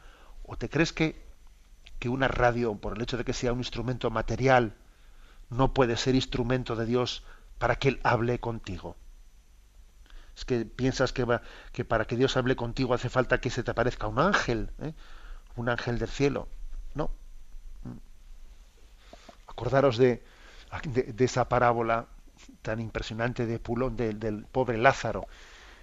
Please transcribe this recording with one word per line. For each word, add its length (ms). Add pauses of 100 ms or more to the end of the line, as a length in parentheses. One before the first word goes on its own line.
(420)
¿O 140
te 120
crees 240
que, 300 (800)
que 80
una 180
radio, 480
por 220
el 60
hecho 140
de 80
que 80
sea 200
un 80
instrumento 500
material, 640 (760)
no 220
puede 240
ser 200
instrumento 580
de 120
Dios 360 (360)
para 180
que 120
Él 140
hable 380
contigo? 560 (1400)
Es 80
que 200
piensas 480
que 120
va, 180 (300)
que 120
para 220
que 100
Dios 200
hable 200
contigo 380
hace 140
falta 320
que 100
se 120
te 80
aparezca 380
un 100
ángel, 520 (100)
¿eh? 140 (600)
Un 140
ángel 300
del 100
cielo. 400 (460)
No. 160 (2250)
Acordaros 520
de, 260 (600)
de, 180 (100)
de 120
esa 240
parábola 580 (560)
tan 180
impresionante 640
de 120
Epulón, 400
de, 180
del 320
pobre 320
Lázaro, 480 (560)